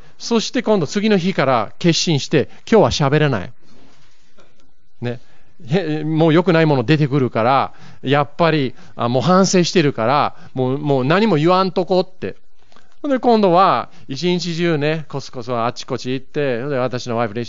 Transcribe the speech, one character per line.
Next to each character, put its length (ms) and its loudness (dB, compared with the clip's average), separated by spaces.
そ 220 0
し 100 -6
て 120 -2
今 180 2
度 80 0
次 200 -2
の 100 4
日 160 0
か 100 2
ら 340 2
決 140 4
心 260 0
し 100 -4
て、 200 2
「今 120 6
日 20 8
は 140 4
喋 220 2
ら 100 4
な 160 -2
い」。 80 -12
ね。 180 -6
へ-、 380 0
も 240 4
う 60 6
良 100 6
く 80 4
な 100 6
い 40 6
も 100 4
の 80 0
出 120 4
て 120 2
く 100 0
る 120 2
か 120 0
ら、 320 2
や 200 2
っ 140 -4
ぱ 140 4
り、 240 0
あ、 140 -2
も 120 2
う 20 -2
反 240 4
省 180 2
し 80 -2
て 100 4
る 100 2
か 140 -2
ら、 300 2
も 200 0
う、 40 -4
も 220 2
う 40 0
何 220 4
も 100 4
言 120 2
わ 140 4
ん 100 0
と 140 -2
こ 140 2
っ 100 -4
て。 260 -8
ほ 60 -6
ん 20 -2
で 80 2
今 220 4
度 120 4
は 380 4
一 200 -4
日 280 -2
中 220 0
ね、 300 -2
コ 120 -6
ソ 120 -12
コ 100 -10
ソ 220 -2
あ 80 0
ち 140 -12
こ 120 -4
ち 120 -6
行 120 -4
っ 40 -12
て、 340 -2
ほ 80 -6
ん 20 -6
で 60 -2
私 300 -4
の 100 -2
ワ 80 0
イ 40 -2
フ 60 -8
に 140 -4